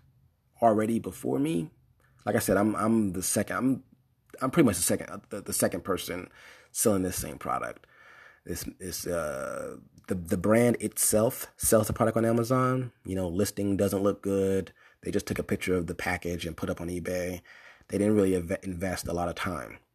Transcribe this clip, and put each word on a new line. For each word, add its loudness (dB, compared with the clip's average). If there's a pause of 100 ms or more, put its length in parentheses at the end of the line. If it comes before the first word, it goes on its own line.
(640)
already 4
before -4
me, -2 (540)
like 2
I 4
said, 2
I'm, 2
I'm 2
the -4
second, -2
I'm, 0 (580)
I'm 0
pretty 6
much 4
the -2
second, -2
uh, -12 (120)
the, -10
the -10
second 0
person -4 (420)
selling 2
this -2
same -8
product. -6 (580)
This -8 (140)
is, -10
uh, -6 (320)
the, -2
the -2
brand 4
itself 0
sells 4
the -4
product 2
on 4
Amazon. 2 (120)
You -6
know, -2
listing 0
doesn't 2
look 2
good. 0 (300)
They -6
just -2
took -2
a -4
picture -2
of 0
the -8
package -4
and -8
put -4
up -6
on -6
eBay. -4 (460)
They -2
didn't 4
really 6
inve-, -2
invest -6
a -4
lot -2
of -6
time -8 (160)